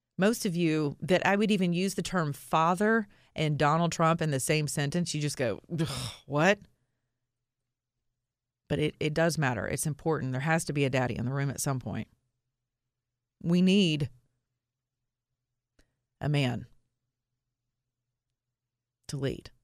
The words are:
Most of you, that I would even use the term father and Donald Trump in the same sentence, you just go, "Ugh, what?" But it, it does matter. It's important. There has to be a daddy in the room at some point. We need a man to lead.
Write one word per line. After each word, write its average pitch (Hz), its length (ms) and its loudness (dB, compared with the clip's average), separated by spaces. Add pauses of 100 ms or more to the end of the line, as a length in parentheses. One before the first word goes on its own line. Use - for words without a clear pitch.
(160)
Most 208 280 2
of 175 100 -2
you, 156 460 0
that 165 240 2
I 196 100 2
would 202 160 2
even 185 220 2
use 185 220 -2
the 196 60 -4
term 165 320 -2
father 190 720 2 (280)
and 151 220 0
Donald 160 340 2
Trump 165 300 2
in 156 100 -2
the 135 80 0
same 151 280 0
sentence, 156 460 -2
you 151 80 -4
just 147 160 -4
go, 113 240 -2 (100)
"Ugh, 165 160 -2 (380)
what?" 160 340 2 (2000)
But 147 100 -2
it, 151 200 -2
it 151 140 -2
does 165 240 0
matter. 127 300 -2
It's - 180 -4
important. 147 460 -4
There 127 100 -4
has 165 240 0
to 147 80 -6
be 143 120 0
a 131 40 2
daddy 127 280 -2
in 120 80 -4
the 131 80 -4
room 143 160 -2
at - 100 -8
some 135 200 -2
point. 107 280 -8 (1300)
We 175 200 2
need 180 480 4 (2000)
a 143 80 -4
man 127 380 0 (2500)
to 147 100 -10
lead. - 320 -6 (140)